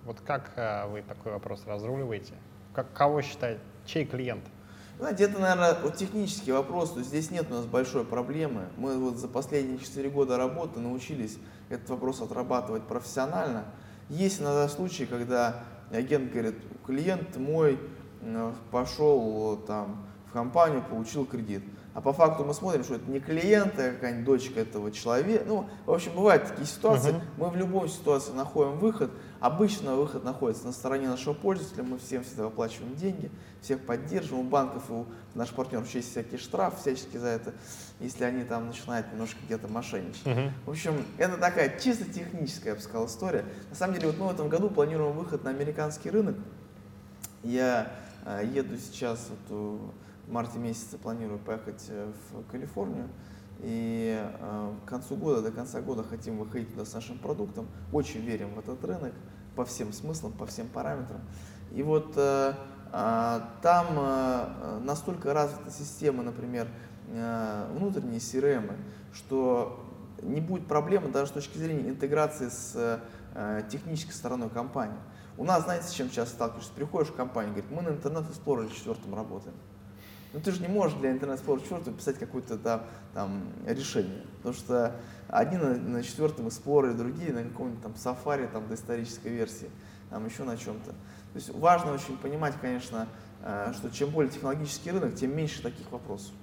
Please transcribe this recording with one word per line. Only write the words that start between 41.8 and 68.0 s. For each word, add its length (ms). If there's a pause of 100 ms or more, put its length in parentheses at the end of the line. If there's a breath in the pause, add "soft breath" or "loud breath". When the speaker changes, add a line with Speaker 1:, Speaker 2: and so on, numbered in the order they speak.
Speaker 2:
техническая, 580
я 40
бы 60
сказал, 260
история. 380 (260 loud breath)
На 60
самом 180
деле, 140
вот 100
мы 80
в 60
этом 160
году 200
планируем 480
выход 280
на 60
американский 600
рынок. 240 (1080)
Я, 480 (320 loud breath)
э, 280
еду 260
сейчас... 520
Вот, 80 (120)
э, 280 (480 loud breath)
в 60
марте 260
месяце 380
планирую 420
поехать, 520
э, 200 (200)
в 200
Калифорнию. 580 (520 loud breath)
И, 580
э, 540 (140)
к 20
концу 280
года, 260
до 80
конца 320
года 200
хотим 360
выходить 320
туда 160
с 80
нашим 240
продуктом. 480 (260 loud breath)
Очень 280
верим 340
в 40
этот 280
рынок 260 (420 loud breath)
по 120
всем 260
смыслам, 400
по 140
всем 220
параметрам. 520 (540 loud breath)
И 80
вот, 340
э, 380 (360)
а, 600 (100)
там, 300
э, 920
настолько 520
развита 360
система, 520
например, 460 (440 loud breath)
э, 540 (100)
внутренней 420